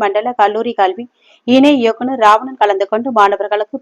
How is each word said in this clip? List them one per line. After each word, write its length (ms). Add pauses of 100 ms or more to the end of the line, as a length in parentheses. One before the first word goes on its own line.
மண்டல 380
கல்லூரி 400
கல்வி 240 (520)
இணை 160 (100)
இயக்குனர் 420
ராவணன் 380
கலந்து 280
கொண்டு 180 (100)
மாணவர்களுக்கு 640